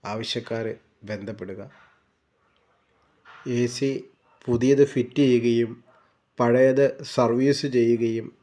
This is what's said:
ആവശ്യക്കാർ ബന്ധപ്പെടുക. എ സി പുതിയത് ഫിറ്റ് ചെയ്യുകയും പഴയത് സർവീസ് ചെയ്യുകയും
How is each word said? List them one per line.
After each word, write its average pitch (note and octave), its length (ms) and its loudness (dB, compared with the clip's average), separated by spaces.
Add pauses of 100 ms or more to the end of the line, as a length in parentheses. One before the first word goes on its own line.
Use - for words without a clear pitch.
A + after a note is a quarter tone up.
ആവശ്യക്കാർ A2+ 720 -8 (240)
ബന്ധപ്പെടുക. G2+ 680 -12 (1800)
എ A#2+ 180 0
സി C3+ 380 -4 (400)
പുതിയത് C3 400 4
ഫിറ്റ് C3 320 -4
ചെയ്യുകയും A#2 680 2 (540)
പഴയത് C3 640 2
സർവീസ് C3 640 0
ചെയ്യുകയും A#2 760 0